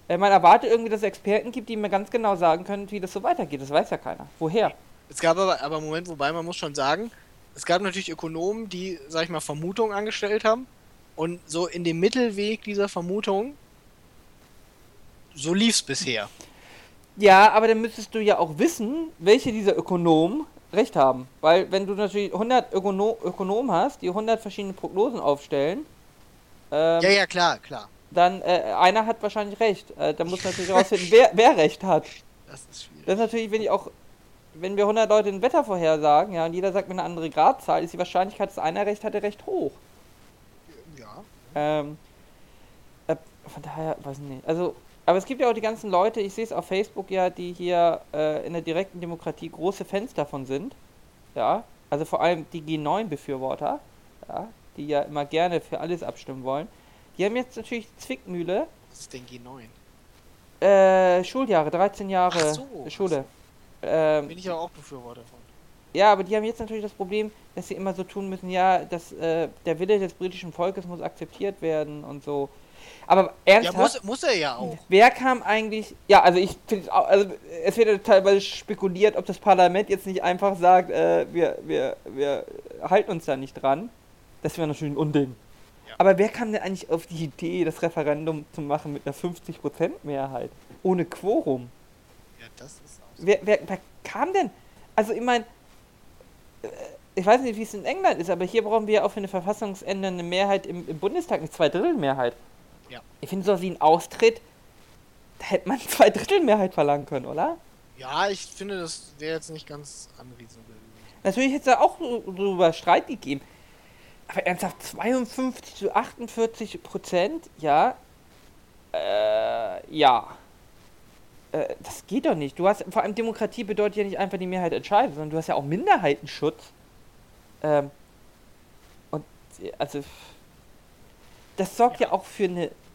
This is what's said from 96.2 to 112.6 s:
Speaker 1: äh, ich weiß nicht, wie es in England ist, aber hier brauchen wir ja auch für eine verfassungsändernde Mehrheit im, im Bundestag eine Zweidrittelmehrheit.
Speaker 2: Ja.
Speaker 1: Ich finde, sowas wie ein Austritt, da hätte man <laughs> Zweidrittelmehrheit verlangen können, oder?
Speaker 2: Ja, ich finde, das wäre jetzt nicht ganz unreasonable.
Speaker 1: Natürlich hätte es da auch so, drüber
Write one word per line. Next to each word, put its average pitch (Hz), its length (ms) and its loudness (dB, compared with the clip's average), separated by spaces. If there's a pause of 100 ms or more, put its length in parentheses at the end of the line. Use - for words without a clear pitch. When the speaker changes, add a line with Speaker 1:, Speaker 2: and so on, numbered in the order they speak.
Speaker 1:
äh, 110 60 -12 (460)
ich 190 100 -2
weiß 226 160 6
nicht, 240 160 -4
wie 220 60 -8
es 214 100 -10
in 202 140 -12
England 370 340 0
ist, 170 80 -6
aber 180 160 -2
hier 220 180 0
brauchen 214 240 0
wir 214 100 2
ja 190 80 4
auch 202 60 -2
für - 60 -12
eine 196 120 -6
verfassungsändernde 190 920 -6
Mehrheit 190 440 -2
im, 175 200 -10
im 160 120 -10
Bundestag 214 420 -4
eine 160 100 -10
Zweidrittelmehrheit. 151 840 0 (560)
Speaker 2:
Ja. 123 100 -18 (200)
Speaker 1:
Ich 139 80 -12
finde, 190 160 -6
sowas 196 160 2
wie 185 100 -4
ein 170 100 -10
Austritt, 170 600 2 (1000)
da - 60 -16
hätte - 220 -4
man 247 120 -4
<laughs> - 80 -12
Zweidrittelmehrheit 226 840 4
verlangen 143 320 0
können, 127 200 -6
oder? 175 320 -4 (400)
Speaker 2:
Ja, 147 320 -2
ich 196 160 -8
finde, 196 340 -10
das - 380 -12
wäre 156 160 -8
jetzt 160 160 -12
nicht 156 160 -16
ganz 147 420 -18 (100)
unreasonable. 117 560 -20 (500)
Speaker 1:
Natürlich 247 260 0
hätte 277 200 0
es 240 60 8
da - 40 -2
auch - 180 4
so, 240 260 -6
drüber 185 480 0